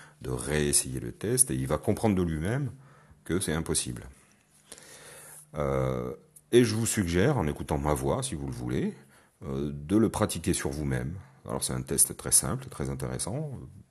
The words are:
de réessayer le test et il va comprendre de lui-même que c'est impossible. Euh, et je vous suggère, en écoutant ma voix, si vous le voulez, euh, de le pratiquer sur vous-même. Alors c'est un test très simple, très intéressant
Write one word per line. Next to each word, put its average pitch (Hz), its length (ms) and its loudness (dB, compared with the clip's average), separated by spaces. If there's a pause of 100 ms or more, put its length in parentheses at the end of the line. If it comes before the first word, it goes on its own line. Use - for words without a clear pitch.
(220)
de - 80 -6
réessayer 65 720 0
le 58 100 -6
test 123 400 0
et 65 40 0
il 65 120 -2
va 76 100 2
comprendre 107 380 2
de 92 60 4
lui-même 92 500 -2 (540)
que 90 160 0
c'est 78 120 0
impossible. 65 540 -2 (1500)
Euh, 65 580 0 (400)
et 123 100 10
je 107 100 4
vous 110 120 0
suggère, 104 520 4
en 80 100 2
écoutant 73 320 -2
ma 73 160 2
voix, 69 280 0
si 107 120 -6
vous 71 100 -6
le 67 80 -4
voulez, 139 420 -2 (500)
euh, 71 280 -4
de 73 240 0
le 110 120 6
pratiquer 90 440 0
sur 76 160 -2
vous-même. 69 480 -2 (280)
Alors 65 180 -4
c'est 67 100 -2
un 64 80 -2
test - 340 0
très - 160 -6
simple, 107 360 2
très 67 220 -6
intéressant 69 640 -6 (400)